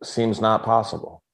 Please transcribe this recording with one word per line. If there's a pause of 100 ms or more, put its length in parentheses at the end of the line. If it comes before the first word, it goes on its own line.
seems
not
possible. (120)